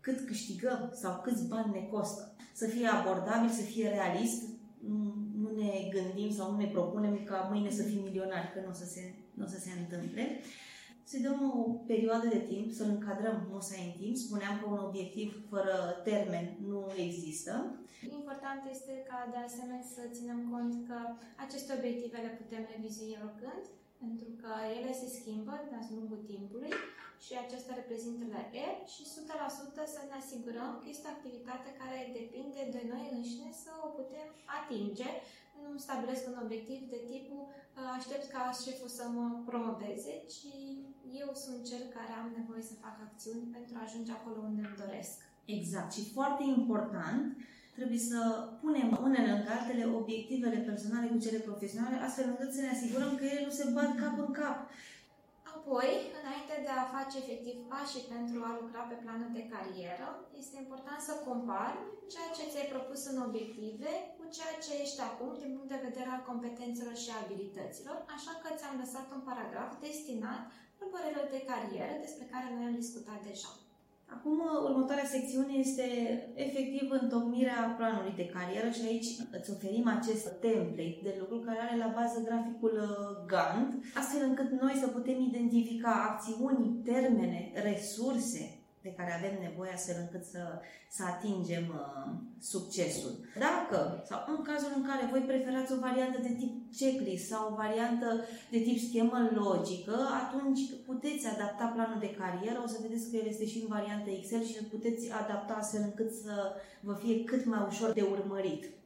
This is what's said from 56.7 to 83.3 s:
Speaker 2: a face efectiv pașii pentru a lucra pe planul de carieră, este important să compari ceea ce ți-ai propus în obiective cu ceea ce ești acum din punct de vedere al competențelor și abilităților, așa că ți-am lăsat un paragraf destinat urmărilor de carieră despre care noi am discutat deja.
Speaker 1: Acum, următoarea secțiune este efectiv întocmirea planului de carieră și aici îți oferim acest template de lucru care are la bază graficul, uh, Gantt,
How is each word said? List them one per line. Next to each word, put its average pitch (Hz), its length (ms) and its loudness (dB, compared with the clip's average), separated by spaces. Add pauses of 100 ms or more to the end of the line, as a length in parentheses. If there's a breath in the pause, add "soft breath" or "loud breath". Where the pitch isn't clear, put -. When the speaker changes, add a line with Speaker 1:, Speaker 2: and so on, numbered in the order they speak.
Speaker 2:
a 254 220 2
face 269 240 -4
efectiv 240 360 -6 (160)
pașii 269 420 -6
pentru 233 240 -2 (100)
a 233 120 -2
lucra 233 260 -8
pe 233 180 -8
planul 233 340 -4
de 226 140 -6
carieră, 190 560 -6 (340)
este 269 160 -12
important 269 500 -8
să 302 60 -2 (140)
compari 233 500 0 (340)
ceea 330 240 -6
ce 311 100 -4
ți-ai 285 280 -2
propus 262 260 -4 (120)
în 262 140 0
obiective 220 640 -4 (260)
cu 330 80 -14 (120)
ceea 320 280 -4
ce 294 60 -6 (140)
ești 277 240 -4
acum 254 220 -4 (120)
din 269 140 -4
punct 269 160 -8
de 262 160 -4
vedere 254 240 -4
al 254 180 -4
competențelor 240 720 -4
și 233 80 -6
abilităților, 208 840 -6 (180)
așa 330 240 -8
că 320 100 -8
ți-am 294 320 -4
lăsat 247 240 -6 (100)
un 262 120 -6
paragraf 240 420 -4 (160)
destinat 247 560 -4 (400 loud breath)
urmărilor 311 520 -2
de 262 60 0 (100)
carieră 233 440 -2 (100)
despre - 280 -10
care 254 220 -4
noi 233 140 0
am 233 140 2
discutat 214 380 -8 (100)
deja. - 220 -10 (640)
Speaker 1:
Acum, 302 220 4 (300)
următoarea 269 460 4
secțiune 262 380 4 (140)
este 254 200 2 (480)
efectiv 269 560 0
întocmirea 240 880 4
planului 202 420 2
de 175 140 0
carieră 190 360 0
și 226 200 0
aici 226 200 2 (260)
îți 196 140 -6
oferim 202 380 2
acest 214 400 4
template 175 720 2
de 190 160 0
lucru 202 180 -2 (100)
care 226 140 0
are 240 160 0
la 226 220 2
bază 233 300 2
graficul, 226 540 4
uh, 202 440 -2
Gantt, 185 720 4